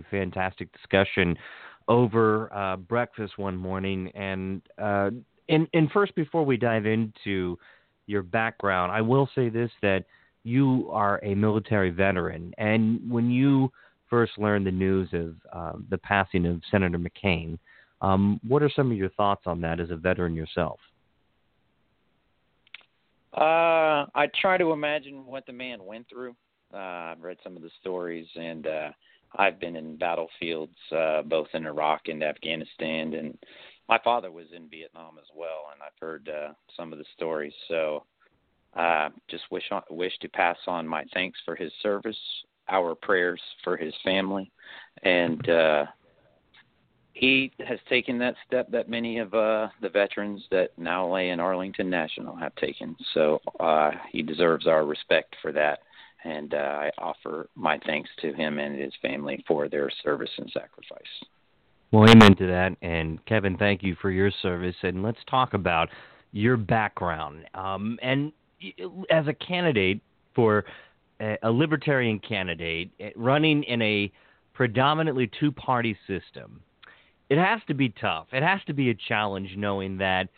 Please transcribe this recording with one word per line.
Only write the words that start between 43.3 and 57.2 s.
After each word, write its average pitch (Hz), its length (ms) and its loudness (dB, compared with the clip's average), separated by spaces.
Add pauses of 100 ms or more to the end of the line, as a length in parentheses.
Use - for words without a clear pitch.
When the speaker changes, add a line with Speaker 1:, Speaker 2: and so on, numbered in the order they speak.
Speaker 2:
for 90 140 -2
his 78 160 -6 (100)
family, 95 480 -2 (520)
and, 87 460 2
uh, 78 360 4 (1300)
he 131 380 2 (160)
has 117 100 -6 (100)
taken 123 300 0
that 123 180 -2 (120)
step 123 240 -2
that 117 180 -2
many 117 300 -4
of, 98 160 -6
uh, 110 320 2 (140)
the 101 80 -4
veterans 101 600 -2
that 92 280 0
now 87 360 -2
lay 92 160 0
in 87 100 -2
Arlington 92 500 -4
National 82 460 -4
have 82 200 -10
taken. 76 400 -6 (180)
So, 78 260 4 (200)
uh, 78 320 4 (200)
he 82 120 -4
deserves 80 420 0
our 78 200 4
respect 76 560 -2
for 78 100 -6
that, 76 320 0 (400)
and, 76 320 -8
uh, - 20 -2
I 73 400 -4
offer 80 580 -10